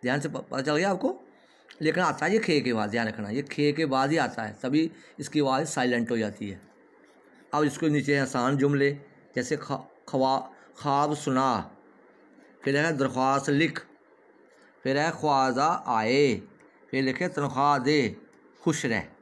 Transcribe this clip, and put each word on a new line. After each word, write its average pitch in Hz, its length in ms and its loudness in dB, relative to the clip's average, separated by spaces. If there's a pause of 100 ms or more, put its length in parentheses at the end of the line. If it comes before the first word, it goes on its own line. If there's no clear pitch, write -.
ध्यान 127 160 0
से 147 100 -4
प-, 143 120 -8
पता 131 200 -6
चल 147 140 0
गया 185 160 2
आपको, 196 240 -2 (640)
लेकिन 160 220 2
आता 151 220 0
है 180 80 2
ये 220 60 4
खे 170 220 2
के 120 120 0
बाद, 107 160 0
ध्यान 113 180 -2
रखना, 107 220 -6
ये 123 140 -4
खे 147 300 0
के 160 140 0
बाद 135 240 2
ही 160 80 2
आता 117 240 -2
है, 107 200 -10
तभी 151 260 2 (300)
इसकी 151 200 -4
आवाज़ 139 280 0
साइलेंट 123 440 0
हो 117 60 0
जाती 104 320 -4
है। 98 100 -12 (920)
अब 147 100 2
इसको 156 260 0
नीचे 143 300 2
आसान 131 380 0
जुमले, 139 340 2 (440)
जैसे 127 220 -2
ख-, - 240 -8 (280)
ख्वा-, 131 340 0 (340)
ख्वाब 147 380 0
सुना, 131 560 0 (920)
फिर 139 140 0
है 156 200 0
दरख्वास्त 135 540 0
लिख, 156 280 0 (1040)
फिर 135 120 0
है 156 160 0
ख्वाजा 135 540 2 (220)
आए, 123 460 4 (580)
फिर 135 100 0
लिखे 135 260 -2
तनख्वाह 143 500 2
दे, 127 360 2 (460)
खुश 156 240 -2
रह। 110 180 -2 (180)